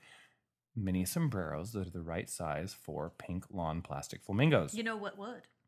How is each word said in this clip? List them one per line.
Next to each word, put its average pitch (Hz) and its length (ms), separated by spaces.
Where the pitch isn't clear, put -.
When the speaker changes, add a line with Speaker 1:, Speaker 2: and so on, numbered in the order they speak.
Speaker 1:
mini 92 300
sombreros 98 680
that 95 140
are 87 40
the 85 120
right 82 260
size 80 460
for 76 420
pink 90 340
lawn 82 320
plastic - 420
flamingos. 110 500
Speaker 2:
You 226 80
know 226 140
what 202 220
would? 220 240